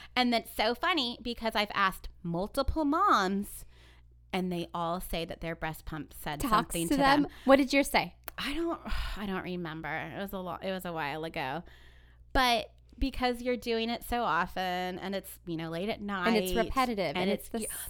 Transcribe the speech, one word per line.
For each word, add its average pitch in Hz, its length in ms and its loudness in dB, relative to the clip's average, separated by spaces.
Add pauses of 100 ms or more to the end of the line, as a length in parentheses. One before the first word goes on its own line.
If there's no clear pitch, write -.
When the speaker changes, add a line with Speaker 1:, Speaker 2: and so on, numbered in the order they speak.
(140)
Speaker 1:
And 247 180 4
that's 226 220 0
so 240 200 2
funny 277 480 0
because 233 320 -4
I've 208 180 0
asked 190 360 0 (140)
multiple 220 640 0
moms, 247 800 2 (720)
and 185 180 0
they 170 220 -4
all 170 260 -2
say 170 240 -4
that - 160 -10
their 165 160 -6
breast 160 300 -8
pump - 260 -8 (100)
said 151 180 -6
Speaker 2:
Talks 262 100 0 (240)
Speaker 1:
something 165 140 0
Speaker 2:
to 294 80 4
Speaker 1:
to 269 40 4
Speaker 2:
them. 277 220 6
Speaker 1:
them. 277 80 0 (160)
Speaker 2:
What 269 100 10
did 269 160 4
yours 285 180 4
say? 180 240 2 (220)
Speaker 1:
I 254 160 -4
don't, 330 260 -2 (200)
<sighs> - 180 -2
I 190 80 -6
don't 190 200 -2
remember. 160 440 -6
It 156 320 -6
was 196 140 -6
a 196 40 -4
lo-, 180 240 -6
it 190 80 -4
was 185 140 -4
a 175 80 -4
while 156 320 -2
ago, 160 380 -4 (720)
but 240 360 4 (280)
because 247 420 0
you're 247 160 0
doing 226 320 0
it 233 160 -4
so 240 180 -2
often, 180 760 0
and 196 160 -6
it's, 190 160 -6 (160)
you 170 100 -4
know, 165 140 -4
late 170 180 -4
at - 140 -4
night, 202 260 0
Speaker 2:
And 226 80 6
it's 185 160 2
repetitive, 220 640 2
Speaker 1:
and - 20 0
Speaker 2:
and 185 120 2
Speaker 1:
it's - 140 -2
Speaker 2:
it's - 80 -12
the 226 80 -4
Speaker 1:
yeah, 214 60 -6 (240)